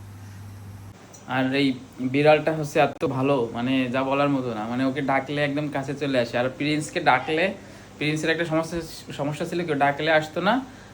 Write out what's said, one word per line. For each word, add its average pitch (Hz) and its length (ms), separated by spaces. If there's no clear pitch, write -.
আর 131 260
এই 139 200
বিড়ালটা 147 520
হচ্ছে 151 280
এত 143 240
ভালো, 131 500
মানে 127 340
যা 131 140
বলার 139 260
মতো 127 260
না, 107 160
মানে 127 140
ওকে 135 180
ডাকলে 135 420
একদম 143 240
কাছে 139 260
চলে 139 240
আসে। 120 200
আর 123 80
প্রিন্সকে 147 420
ডাকলে, 156 540
প্রিন্সের 156 320
একটা 160 140
সমস্যা, 160 340
সমস্যা 147 340
ছিল, 175 200
কেউ 151 80
ডাকলে 143 380
আসতো 156 280
না 202 140